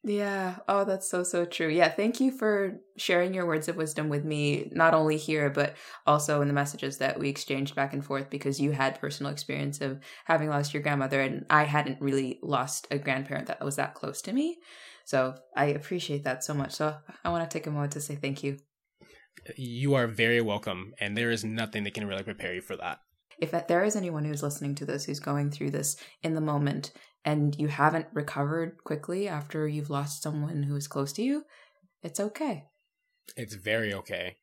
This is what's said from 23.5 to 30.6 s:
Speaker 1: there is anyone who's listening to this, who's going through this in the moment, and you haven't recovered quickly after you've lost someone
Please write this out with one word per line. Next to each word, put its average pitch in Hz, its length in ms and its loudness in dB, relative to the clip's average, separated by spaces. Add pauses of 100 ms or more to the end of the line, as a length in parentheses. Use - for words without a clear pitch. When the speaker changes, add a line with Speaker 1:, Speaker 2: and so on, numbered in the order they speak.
Speaker 1:
there 175 160 4
is 214 120 2
anyone 165 280 -2
who's 147 180 -2
listening 143 340 -2
to 139 100 -8
this, 139 180 -4
who's 143 160 -4
going 143 300 0
through 143 220 -2
this - 240 -2 (260)
in 160 120 0
the 160 60 0
moment, 147 520 0 (340)
and 147 320 2
you 151 100 0
haven't 151 440 4
recovered 151 720 -2
quickly 175 440 -4
after 151 380 -4
you've 147 240 -4
lost 143 320 -4
someone 147 400 -2